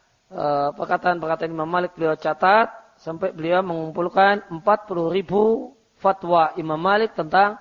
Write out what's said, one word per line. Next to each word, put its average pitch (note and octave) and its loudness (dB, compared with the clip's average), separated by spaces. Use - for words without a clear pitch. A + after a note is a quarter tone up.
eh, D3 -2
perkataan-perkataan E3 -2
Imam D#3+ -6
Malik F3+ -4
beliau D#3+ 0
catat F#3+ 2
sampai E3 -6
beliau E3+ 0
mengumpulkan F3+ 0
empat G#3 0
puluh E3+ -4
ribu G#3+ 0
fatwa F3 2
Imam D#3 -4
Malik G#3 0
tentang F#3+ 2